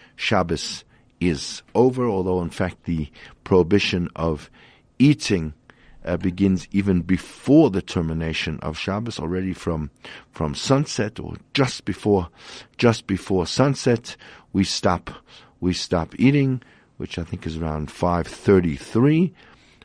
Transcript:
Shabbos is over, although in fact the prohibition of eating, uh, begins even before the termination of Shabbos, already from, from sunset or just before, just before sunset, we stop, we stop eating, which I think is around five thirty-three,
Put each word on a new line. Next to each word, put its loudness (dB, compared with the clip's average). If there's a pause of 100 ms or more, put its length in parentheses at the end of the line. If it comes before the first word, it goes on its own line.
(140)
Shabbos -2 (340)
is -4 (120)
over, 2
although 0
in -6
fact -6
the -2 (360)
prohibition 4
of -4 (480)
eating, 2 (500)
uh, -2
begins 0
even 2
before 2
the -2
termination -4
of -6
Shabbos, -6
already -4
from, -4 (420)
from -4
sunset -2
or -10 (180)
just 0
before, 0 (480)
just 2
before -2
sunset, 0 (360)
we 2
stop, -2 (520)
we 0
stop -4
eating, 2 (380)
which -10
I -6
think -10
is -6
around -4
five 0
thirty-three, 2 (520)